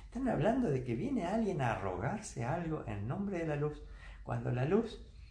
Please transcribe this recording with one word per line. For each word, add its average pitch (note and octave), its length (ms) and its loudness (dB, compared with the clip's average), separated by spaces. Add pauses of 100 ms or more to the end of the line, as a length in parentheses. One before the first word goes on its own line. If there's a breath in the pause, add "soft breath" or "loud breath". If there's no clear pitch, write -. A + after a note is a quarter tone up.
Están B3+ 240 -2
hablando A3+ 400 4
de B2+ 140 2
que A#2+ 120 0
viene G#3+ 300 2
alguien F#3+ 360 2
a A#2 120 4
arrogarse G2 720 -2
algo D#3+ 420 -2
en G#2 200 -2
nombre F#3+ 320 -2
de E3 80 0
la D3 80 0
luz, D3 260 -2 (420 loud breath)
cuando A#2+ 280 -2
la B2 140 2
luz G#3 360 2 (300 loud breath)